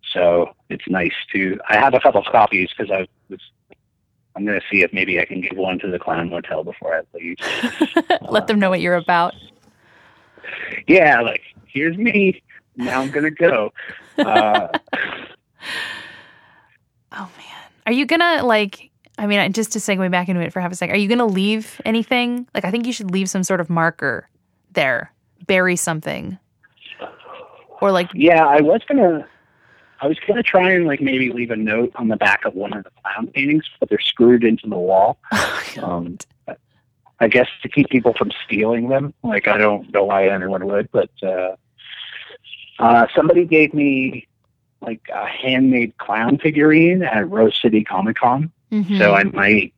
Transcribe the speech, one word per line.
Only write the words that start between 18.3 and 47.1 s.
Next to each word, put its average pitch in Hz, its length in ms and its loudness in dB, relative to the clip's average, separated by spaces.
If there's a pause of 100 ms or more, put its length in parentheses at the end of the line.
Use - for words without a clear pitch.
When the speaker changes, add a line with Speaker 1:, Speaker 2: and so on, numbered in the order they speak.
Speaker 2:
like, 214 460 -2 (280)
I 214 100 -4
mean, 208 120 2
I, 185 100 0
just 214 240 -4
to 226 60 -4
segue 190 300 -2
back 180 200 -2
into 180 120 0
it 170 100 -4
for - 80 -6
half 175 120 -4
a 185 40 -12
second, 180 200 -4
are 202 40 2
you 202 80 0
gonna 240 200 2
leave 208 580 -2
anything? 240 680 -2
Like, 196 100 -6
I 180 60 -4
think 233 160 -4
you 247 60 -6
should 196 180 -6
leave 190 180 0
some 190 140 -2
sort 185 180 0
of 165 80 -4
marker 165 580 -2 (440)
there. 131 400 -2 (340)
Bury 185 300 0
something. 156 640 -6 (1400)
Or, 196 100 2
like, 180 220 0
Speaker 1:
Yeah, 160 340 6
I 151 140 6
was 175 260 4
gonna, 185 400 2 (760)
I 139 60 -2
was 156 100 -2 (100)
gonna 226 160 0
try 185 280 2
and, 175 160 2
like, 143 140 -2
maybe 131 300 -2
leave 120 200 -6
a 113 40 -4
note 110 400 0
on 120 120 -4
the 110 80 0
back 101 300 0
of 95 100 -4
one 101 180 -8
of 101 100 -10
the - 60 -20 (120)
clown 101 260 -8
paintings, 147 380 -2 (140)
but - 100 -4
they're 104 100 0
screwed 117 440 4
into 113 240 0
the 104 100 -6
wall. 95 460 2
Speaker 2:
<laughs> - 80 -10
Oh, - 320 -4 (120)
God. - 80 -12
Speaker 1:
Um, 87 340 -8 (1040)
I 117 100 2
guess 123 180 4 (140)
to - 80 -8
keep - 200 2
people 120 280 2
from 104 140 -2 (140)
stealing 117 440 -2
them. 139 240 -2 (100)
Like, 107 240 -2
I 92 100 2
don't 104 360 0
know 101 120 2
why 98 220 2
anyone 95 380 -2
would, 101 260 -2
but, 110 180 0 (120)
uh, 92 340 -4 (1200)
uh, 117 260 6 (100)
somebody 170 300 4
gave 156 280 4
me, 131 540 -2 (540)
like, 117 200 -10 (120)
a 104 140 -6
handmade 131 720 0
clown 113 380 0
figurine 156 640 4
at 110 260 -2